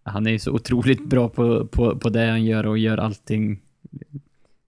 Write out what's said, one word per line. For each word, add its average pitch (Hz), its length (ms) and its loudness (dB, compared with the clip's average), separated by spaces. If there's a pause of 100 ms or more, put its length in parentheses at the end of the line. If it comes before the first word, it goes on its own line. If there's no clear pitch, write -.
han 104 240 -2
är 110 40 2
ju 110 80 0
så - 120 -4
otroligt 127 540 2
bra 123 240 2
på, 117 380 0
på, 120 320 0
på 120 100 0
det 113 200 2
han 113 160 0
gör 110 200 0
och 107 120 0
gör 110 200 0
allting. 107 640 -4 (1040)